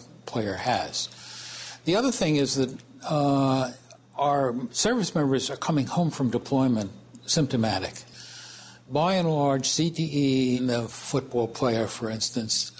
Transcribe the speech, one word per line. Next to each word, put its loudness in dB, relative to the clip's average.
player -2
has. -2
The 2
other 2
thing 2
is 2
that, 0
uh, 2
our 2
service 0
members 2
are -8
coming 0
home 0
from 0
deployment 0
symptomatic. 0
By 2
and 2
large, 2
C 2
T -2
E 4
in 0
the 0
football -2
player, 2
for -4
instance, -4